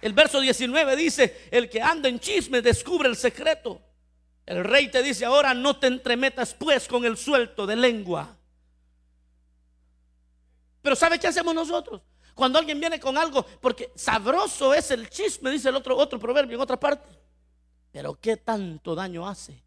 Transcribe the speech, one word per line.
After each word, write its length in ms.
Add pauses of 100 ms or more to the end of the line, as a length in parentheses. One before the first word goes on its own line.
El 100
verso 280
diecinueve 540
dice, 560
"El 180
que 120
anda 280
en 120
chisme 400
descubre 480
el 80
secreto". 640 (640)
El 180
rey 260
te 140
dice, 220
"Ahora 300
no 240
te 100
entremetas 680
pues 320
con 180
el 120
suelto 500
de 80
lengua". 640 (2500)
Pero 120
¿sabe 240
qué 80
hacemos 280
nosotros? 480 (320)
Cuando 240
alguien 200
viene 220
con 160
algo, 280 (160)
porque 360
sabroso 800
es 180
el 160
chisme, 420
dice 200
el 60
otro, 200
otro 240
proverbio 340
en 60
otra 180
parte. 320 (800)
Pero 300
¿qué 160
tanto 580
daño 320
hace? 400